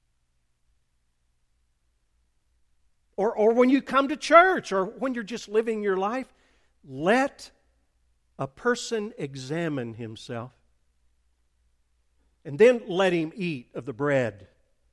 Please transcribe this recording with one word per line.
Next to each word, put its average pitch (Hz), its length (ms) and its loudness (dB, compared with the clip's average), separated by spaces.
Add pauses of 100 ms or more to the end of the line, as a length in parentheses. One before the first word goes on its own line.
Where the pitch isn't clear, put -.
(3250)
or, 214 200 0
or 214 180 4
when 247 180 6
you 269 100 4
come 269 280 0
to 302 60 -2
church, 370 560 4
or 381 140 0
when 240 300 -6
you're 233 80 -8
just 214 260 -12
living 220 320 0
your 196 160 0
life, 226 340 -4 (560)
let 180 640 0 (880)
a 139 80 -6
person 233 720 -4
examine 139 760 -6
himself. 113 560 -12 (1900)
And 143 120 -10
then 233 300 6
let 190 240 0
him 165 240 -2
eat 170 400 -8
of 135 100 -10
the 135 80 -10
bread 117 540 -2 (460)